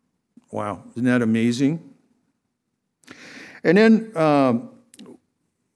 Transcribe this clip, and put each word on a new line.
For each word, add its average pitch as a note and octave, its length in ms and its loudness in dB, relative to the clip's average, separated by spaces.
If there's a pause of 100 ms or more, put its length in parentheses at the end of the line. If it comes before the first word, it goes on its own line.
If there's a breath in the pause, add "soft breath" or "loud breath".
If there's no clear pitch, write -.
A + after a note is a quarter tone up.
(500)
Wow, G#2 320 -8 (100)
isn't A#2 120 -6
that B2 180 2
amazing? A#2+ 600 0 (1800 loud breath)
And F3 160 4
then, A3 380 4
um, C#3 540 0 (1040)